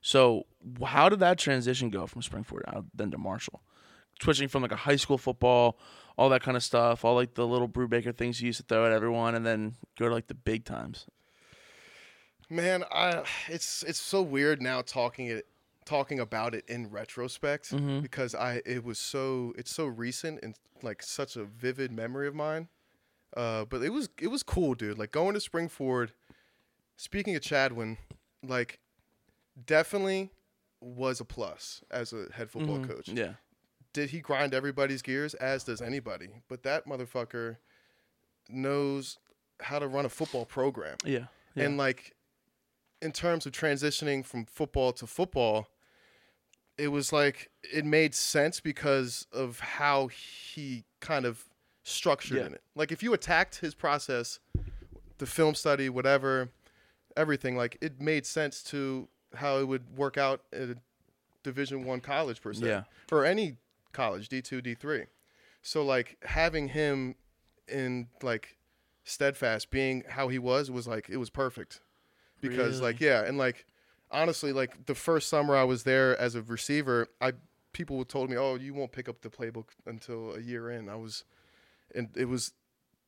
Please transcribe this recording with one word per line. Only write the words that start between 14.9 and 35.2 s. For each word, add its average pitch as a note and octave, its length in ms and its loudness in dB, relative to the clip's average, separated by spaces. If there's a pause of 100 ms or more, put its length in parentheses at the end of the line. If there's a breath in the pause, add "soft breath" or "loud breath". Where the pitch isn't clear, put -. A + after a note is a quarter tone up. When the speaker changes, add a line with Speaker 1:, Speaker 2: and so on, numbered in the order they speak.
Speaker 2:
it, A2+ 200 -6 (380)
talking C#3 340 0
about A2+ 340 -2
it A2+ 140 -6
in A#2+ 220 -8
retrospect B2 840 -6
Speaker 1:
Mm-hmm. C#3 300 0
Speaker 2:
because B2+ 340 -4
I, B2 300 -2
it B2 180 -4
was A#2 160 -6
so, C3 580 -4
it's - 160 -10
so D#3+ 120 -4
recent A#2+ 580 -6
and, A2 120 -10 (260)
like, A2 200 -8
such - 340 -6
a A2 100 -6
vivid B2 460 -4
memory B2 360 -6
of C#3+ 80 -6
mine. D#3 320 -4 (680)
Uh, A2+ 300 -2
but A#2 160 -4
it D3 80 0
was, C4 200 -4 (120)
it E3 60 -2
was C4+ 160 -2
cool, D3+ 320 2
dude. G#2+ 240 -4
Like, G#2+ 120 -6
going F3+ 220 2
to G#3 60 -2
Springford, C3 720 -2 (880 soft breath)
speaking G3 380 -4
of C#3+ 60 -2
Chadwin, A#2 560 0 (460)
like, B2+ 360 -4 (840)
definitely F#3+ 640 2 (500)
was B2 400 -4
a A#2 60 -8
plus - 640 -10
as A#2 240 -8
a G#2+ 200 -10
head A2+ 180 -12
football D3+ 260 -4
Speaker 1:
Mm-hmm. C3 140 -8
Speaker 2:
coach. C2 180 -10
Speaker 1:
Yeah. G#2+ 240 -4 (600)
Speaker 2:
Did D3 160 -4
he E3 100 -8
grind C#3+ 340 0
everybody's C3+ 480 0
gears? C#3+ 340 -4